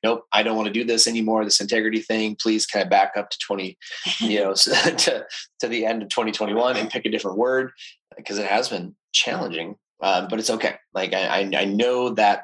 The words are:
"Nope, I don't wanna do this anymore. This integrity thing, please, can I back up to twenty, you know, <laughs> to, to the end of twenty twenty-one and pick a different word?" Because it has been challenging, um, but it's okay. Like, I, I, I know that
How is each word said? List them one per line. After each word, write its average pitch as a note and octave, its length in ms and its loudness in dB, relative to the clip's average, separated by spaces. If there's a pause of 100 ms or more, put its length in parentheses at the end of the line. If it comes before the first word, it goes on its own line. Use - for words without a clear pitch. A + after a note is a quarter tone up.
"Nope, A2+ 280 0
I G#2+ 120 4
don't A2 120 0
wanna G#2+ 140 -2
do A2+ 140 -2
this A#2 240 2
anymore. A2 360 0
This G2+ 160 2
integrity A2 400 0
thing, A2 400 -2
please, A2 280 2
can G2+ 140 -2
I - 20 0
back F#2+ 340 4
up G#2 140 -4
to - 80 -8
twenty, F#2+ 400 -6 (400)
you G#2+ 220 2
know, F#3+ 120 0
<laughs> - 0 -
to, - 720 2 (340)
to B2 80 -2
the A2+ 200 0
end A2+ 160 -2
of G2+ 60 -12
twenty A2 220 -2
twenty-one A#2 460 0
and A2 100 -2
pick A2+ 200 -4
a - 20 2
different G#2 300 -2
word?" C3 320 2 (440)
Because - 220 -8
it G#2 80 -2
has G#2+ 240 2
been F2+ 260 -6 (180)
challenging, F#2 640 -2 (280)
um, G2 260 2
but A2 80 -2
it's A2 140 -2
okay. - 240 -2 (180)
Like, F#2 220 -2
I, F#2 100 0 (160)
I, F#2+ 200 -2
I G2 40 0
know B2 440 0
that G#2 340 4